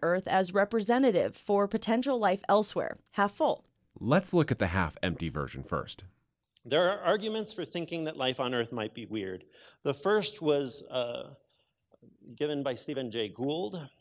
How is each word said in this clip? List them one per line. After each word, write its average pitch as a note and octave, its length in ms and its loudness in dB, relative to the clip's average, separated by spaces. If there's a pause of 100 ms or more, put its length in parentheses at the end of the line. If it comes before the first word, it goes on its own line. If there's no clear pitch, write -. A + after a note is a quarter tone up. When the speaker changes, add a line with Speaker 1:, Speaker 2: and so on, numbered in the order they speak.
Speaker 1:
Earth F3 240 2
as F#3 260 2
representative G3+ 840 2
for G3+ 300 2
potential A#3+ 520 0
life G3 300 2
elsewhere, G3+ 480 2 (160)
half G3+ 180 4
full. - 340 0 (320)
Speaker 2:
Let's D3+ 360 2
look E3 180 4
at - 80 0
the G2 80 4
half F2 340 0
empty E2 280 -2
version C2+ 340 -6
first. - 400 -6 (600)
Speaker 3:
There D#3+ 240 2
are G3+ 100 -2
arguments G#3 540 0
for F3+ 100 -8
thinking E3 400 -6
that D#3 140 -6
life C3 240 0
on B2+ 120 -2
Earth A#2+ 200 -2
might A2 200 -4
be A2+ 120 -12
weird. F#2+ 400 -6 (380)
The C#3+ 100 0
first G3 480 0
was, C#3+ 500 0
uh, B2 380 -4 (1080)
given D3 260 -2
by C#3 140 -2
Stephen C3 340 -6
Jay G#2+ 200 -2
Gould, D3+ 600 -4 (120)